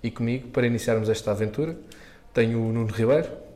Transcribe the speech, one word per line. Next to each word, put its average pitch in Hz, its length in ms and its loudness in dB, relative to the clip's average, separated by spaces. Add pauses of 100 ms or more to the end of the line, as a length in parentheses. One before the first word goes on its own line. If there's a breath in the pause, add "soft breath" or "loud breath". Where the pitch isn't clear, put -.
e 117 80 -2
comigo, 120 380 -4
para 123 180 2
iniciarmos 113 420 2
esta 107 220 0
aventura, 107 460 -2 (580 loud breath)
tenho 117 260 2
o 113 120 0
Nuno 113 200 0
Ribeiro 113 360 2 (280)